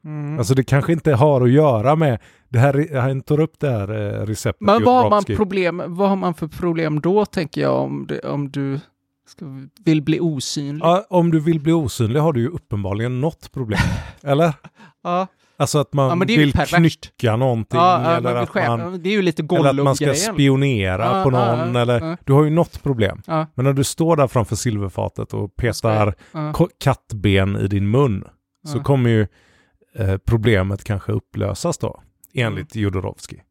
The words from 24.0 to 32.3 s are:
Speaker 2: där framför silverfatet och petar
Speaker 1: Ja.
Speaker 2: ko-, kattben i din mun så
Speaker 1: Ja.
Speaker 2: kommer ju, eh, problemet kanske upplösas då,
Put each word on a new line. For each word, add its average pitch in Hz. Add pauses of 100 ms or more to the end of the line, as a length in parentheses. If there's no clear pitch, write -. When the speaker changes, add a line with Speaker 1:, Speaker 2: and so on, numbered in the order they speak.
Speaker 2:
där 139
framför 113
silverfatet 104
och 104
petar 107 (160)
Speaker 1:
Ja. 151
Speaker 2:
ko-, 170 (100)
kattben 98
i 104
din 101
mun 117 (440)
så 143
Speaker 1:
Ja. 143
Speaker 2:
kommer 131
ju, 110 (680)
eh, 95
problemet 101
kanske 104
upplösas 104
då, - (320)